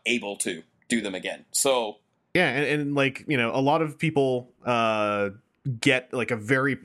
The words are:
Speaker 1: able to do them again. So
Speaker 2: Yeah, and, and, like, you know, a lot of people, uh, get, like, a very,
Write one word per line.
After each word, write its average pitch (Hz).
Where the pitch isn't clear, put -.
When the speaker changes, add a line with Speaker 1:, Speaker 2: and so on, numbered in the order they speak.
Speaker 1:
able 101
to 85
do 117
them 101
again. 90
So 123
Speaker 2:
Yeah, 175
and, 139
and, 143
like, 135
you 151
know, 117
a 131
lot 147
of 151
people, 131
uh, 107
get, 127
like, 123
a 117
very, 131